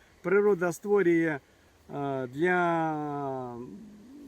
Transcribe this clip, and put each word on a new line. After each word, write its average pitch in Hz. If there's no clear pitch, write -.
Природа 180
створює, 170
е, 139
для 147